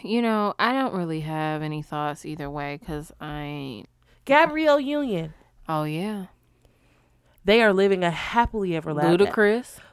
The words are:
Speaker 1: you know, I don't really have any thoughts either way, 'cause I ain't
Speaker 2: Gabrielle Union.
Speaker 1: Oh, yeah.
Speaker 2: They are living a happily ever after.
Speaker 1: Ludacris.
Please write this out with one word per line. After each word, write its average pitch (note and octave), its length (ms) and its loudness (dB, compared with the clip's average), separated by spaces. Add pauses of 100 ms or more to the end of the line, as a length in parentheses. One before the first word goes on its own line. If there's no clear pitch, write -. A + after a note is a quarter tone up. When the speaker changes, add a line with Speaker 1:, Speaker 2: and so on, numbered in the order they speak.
Speaker 1:
you A3 180 0
know, G#3+ 380 0
I A#3 140 0
don't C4 220 -2
really E3 260 -4
have D#3 420 -4
any D3+ 180 -6
thoughts D3+ 460 -6
either D3+ 240 -10
way, C#3+ 340 -8
'cause D3 360 -10
I D3+ 220 -10
ain't C#3 460 -10 (360)
Speaker 2:
Gabrielle D4+ 560 4
Union. B3+ 520 -4 (360)
Speaker 1:
Oh, D#3 160 -2
yeah. F#3 420 -6 (1160)
Speaker 2:
They A3 180 6
are G#3+ 100 6
living F#3+ 320 4
a E3+ 60 2
happily G3+ 680 0
ever D#3+ 140 -4 (100)
after. F3 260 6
Speaker 1:
Ludacris. A3 520 0 (140)